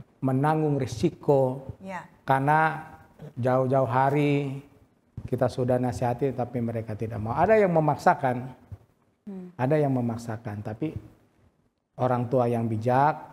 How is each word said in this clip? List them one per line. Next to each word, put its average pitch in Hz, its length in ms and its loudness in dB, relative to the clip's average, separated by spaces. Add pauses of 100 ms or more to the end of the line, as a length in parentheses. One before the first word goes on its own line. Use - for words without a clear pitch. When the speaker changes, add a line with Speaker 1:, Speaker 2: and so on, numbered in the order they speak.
(180)
Speaker 1:
menanggung 143 580 2
risiko. 135 1000 0
Speaker 2:
Ya. 190 240 -12 (200)
Speaker 1:
Karena 147 680 2 (440)
jauh-jauh 131 520 2
hari 139 760 0 (640)
kita 127 220 0
sudah 123 320 0
nasihati 123 540 -2
tapi 120 260 -6
mereka 113 340 -4
tidak 110 240 -8
mau. 107 160 -6
Ada 175 240 4
yang 202 140 4
memaksakan, 135 800 2 (720)
Speaker 2:
Hmm. 185 300 -14
Speaker 1:
ada 127 200 0
yang 147 160 2
memaksakan. 113 680 -4
Tapi 113 320 -8 (1040)
orang 123 300 0
tua 123 180 2
yang 117 220 0
bijak 123 480 2 (180)